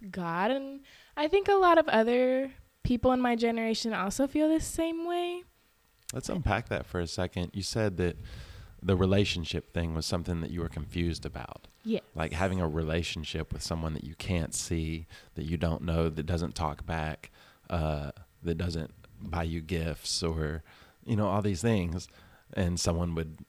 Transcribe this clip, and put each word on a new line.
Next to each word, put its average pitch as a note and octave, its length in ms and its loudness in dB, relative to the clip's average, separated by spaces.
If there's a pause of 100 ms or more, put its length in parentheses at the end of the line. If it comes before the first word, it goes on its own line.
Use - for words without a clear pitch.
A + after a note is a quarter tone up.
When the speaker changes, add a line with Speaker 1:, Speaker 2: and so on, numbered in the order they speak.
(120)
Speaker 1:
God. F3 380 0
And C4+ 320 -4 (360)
I D4 100 2
think G4 220 4
a G4+ 60 8
lot F4+ 220 8
of D#4 120 6
other B3+ 640 4 (300)
people B3 280 4
in B3+ 80 4
my B3 160 4
generation A3+ 560 0
also G3 340 0
feel D4+ 220 4
the D#4+ 140 4
same E4 440 -2
way. F4 380 -2 (680)
Speaker 2:
Let's - 160 -6
unpack G#2 400 0
that F2 160 -2
for F2+ 160 -4
a E2+ 60 -2
second. F2+ 460 -4
You G2 100 -4
said G#2 340 -2
that F2 200 0 (640)
the F#2 140 2
relationship F#2 760 2
thing E2 200 -2
was D#2+ 120 -2
something E2+ 360 -2
that D#2+ 100 -6
you E2+ 100 -4
were E2 80 -2
confused E2 560 -4
about. - 420 -12 (160)
Speaker 1:
Yes. A3 200 -2 (100)
Speaker 2:
Like, D#2+ 180 -2
having F#2 300 0
a E2+ 60 2
relationship D#2+ 840 -2
with - 120 -8
someone D#2+ 320 -2
that - 100 -8
you D2+ 100 -10
can't F2 380 -2
see, D#2+ 540 -4 (260)
that D#2+ 100 -6
you D#2+ 140 -2
don't E2 240 0
know, E2 260 2
that D#2 180 -2
doesn't E2+ 300 -2
talk D2+ 300 -4
back, D#2 460 -6 (380)
uh, D#2 420 0 (320)
that E2+ 120 0
doesn't E2 360 -2 (280)
buy E2+ 240 -4
you E2 160 -2
gifts E2 640 -4
or, D#2+ 400 0 (400)
you A2+ 140 0
know, G#2 100 2
all G2 140 2
these G2 220 0
things. F#2 440 2 (460)
And F2 260 2
someone E2+ 360 0
would D#2+ 340 -4